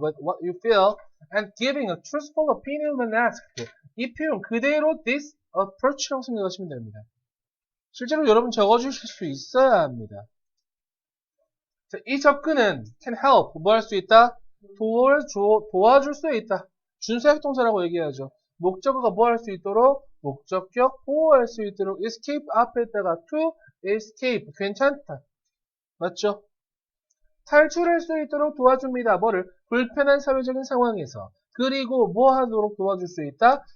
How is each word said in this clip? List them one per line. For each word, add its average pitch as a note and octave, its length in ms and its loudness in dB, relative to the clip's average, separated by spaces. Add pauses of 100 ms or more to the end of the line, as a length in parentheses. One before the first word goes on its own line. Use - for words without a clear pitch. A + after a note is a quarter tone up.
with D3+ 160 -4
what E3 240 -6
you F3 160 -6
feel G#3 380 4 (360)
and G3+ 220 -6
giving C4 340 -4
a E3+ 140 -4
truthful D4 480 -2
opinion D4 480 -4
when A3+ 160 -2
asked. - 560 -4 (240)
이 A#3+ 180 -8
표현 D4 280 -4
그대로 D4+ 640 0
this C#4+ 320 -6 (180)
approach라고 C4 680 -2
생각하시면 G3 460 -6
됩니다. A2+ 320 -14 (920)
실제로 D4 340 -2
여러분 A#3 240 4
적어주실 A#3 560 0
수 - 180 -12
있어야 G3+ 580 2
합니다. A2 440 -10 (1600)
자, - 160 -14
이 C4+ 140 -4
접근은 C#4 640 2 (160)
can A#3+ 160 -10
help, A3+ 420 2
뭐 F3 140 0
할 A3 100 4
수 G#3 140 -6
있다? A3+ 420 6 (400)
도와줘, A3 920 0
도와줄 C4 420 4
수 C#4+ 220 -4
있다. G3 320 -6 (320)
준사역동사라고 B3 840 0
얘기하죠. D3 460 -6 (260)
목적어가 A3+ 540 -2
뭐 G#3+ 160 2
할 A#3 100 2
수 A3+ 140 -10
있도록? A3 540 2 (140)
목적격 F#3 840 -4
보호할 C#4+ 420 2
수 A3 160 -10
있도록 G3 400 -6
escape C#4+ 500 -8
앞에다가 A3+ 640 -2 (120)
to D#4+ 240 -2 (320)
escape, G#3+ 720 -4
괜찮다. G#3 640 -4 (800)
맞죠? F#3+ 440 -4 (1040)
탈출할 E4 560 2
수 E4+ 100 -8 (120)
있도록 D4+ 340 -4
도와줍니다. B3+ 640 2
뭐를? F#3 300 -2 (200)
불편한 C#4 500 2
사회적인 C4 440 -2
상황에서. G#3 680 -4 (220)
그리고 B3+ 580 -2
뭐 C4 240 4
하도록 A3 400 -2
도와줄 F#3+ 320 -4
수 E3+ 160 -10
있다? A3+ 400 2 (120)